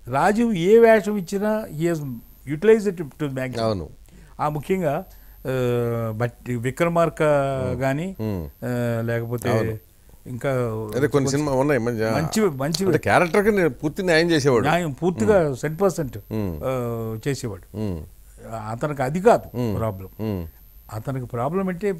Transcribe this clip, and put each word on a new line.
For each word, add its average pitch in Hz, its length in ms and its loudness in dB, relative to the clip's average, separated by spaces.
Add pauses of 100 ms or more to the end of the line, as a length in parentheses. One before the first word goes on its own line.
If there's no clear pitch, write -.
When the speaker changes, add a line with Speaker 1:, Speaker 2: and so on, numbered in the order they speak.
(100)
Speaker 1:
రాజీవ్ 208 440 2
ఏ 185 240 6
వేషం 220 380 6
ఇచ్చినా 208 480 -4 (160)
he 170 140 0
has 156 60 -6 (520)
utilized 202 400 4
it 175 100 -8
to 147 260 -6
maximum. 131 320 -6
Speaker 2:
అవును. 107 280 0 (520)
Speaker 1:
ఆ, 143 80 0
ముఖ్యంగా, 156 560 -2 (420)
ఆ, 120 720 0
బట్ 117 340 -6
విక్రమార్క 160 720 0
Speaker 2:
ఉమ్. 135 580 0
Speaker 1:
గాని, 147 400 -2
Speaker 2:
ఉమ్. 98 440 -6
Speaker 1:
ఆ, 120 380 -2
లేకపోతే 117 480 -4
Speaker 2:
అవును. 113 280 0 (480)
Speaker 1:
ఇంకా 123 240 -4
Speaker 2:
అదే 113 400 -2
కొన్ని 127 180 0
Speaker 1:
కొంచెం 139 220 2
Speaker 2:
సినిమా 143 220 0
ఉన్నాయి 135 280 2
మంచి, 113 240 0
Speaker 1:
మంచివి, 156 460 2
మంచివి. 156 360 -2
Speaker 2:
అంటే 156 120 4
క్యారెక్టర్‌కి 175 520 4
నేను 190 180 4
పూర్తి 151 340 -4
న్యాయం 170 280 4
చేసేవాడు. 131 320 4
Speaker 1:
న్యాయం 160 300 0
పూర్తిగా 185 560 2
Speaker 2:
ఉమ్. 135 80 -2
Speaker 1:
సెంట్ 156 240 -4
పర్సెంట్, 160 380 0
Speaker 2:
ఉమ్. 98 460 -4
Speaker 1:
ఆ, 117 540 -4 (100)
చేసేవాడు. 110 480 -6
Speaker 2:
ఉమ్. 95 280 -4 (640)
Speaker 1:
అతనికి 139 320 -4
అది 151 180 -2
కాదు 220 360 4
Speaker 2:
ఉమ్. 120 200 -2
Speaker 1:
ప్రాబ్లం. 101 320 -4 (120)
Speaker 2:
ఉమ్. 98 260 -4 (460)
Speaker 1:
అతనికి 127 340 -8
ప్రాబ్లం 147 420 -2
అంటే 185 320 -4